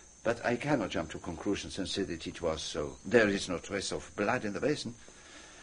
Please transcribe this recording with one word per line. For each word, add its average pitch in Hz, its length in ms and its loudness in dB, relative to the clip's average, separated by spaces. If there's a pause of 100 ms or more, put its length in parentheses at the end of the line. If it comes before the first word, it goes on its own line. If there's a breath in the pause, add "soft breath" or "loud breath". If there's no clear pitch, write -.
(240 loud breath)
But - 220 2
I 120 120 2
cannot 123 340 2
jump 80 200 -2
to - 60 -8
conclusions 87 600 -2
and 90 120 -2
say 98 140 0
that 87 240 -4
it 82 140 -8
was 80 200 0
so. 73 420 -4
There 107 240 8
is 98 220 2
no 85 80 -2
trace 95 340 -4
of - 240 -6
blood 107 300 2
in 101 80 -2
the 87 80 -2
basin. 123 320 0 (680 loud breath)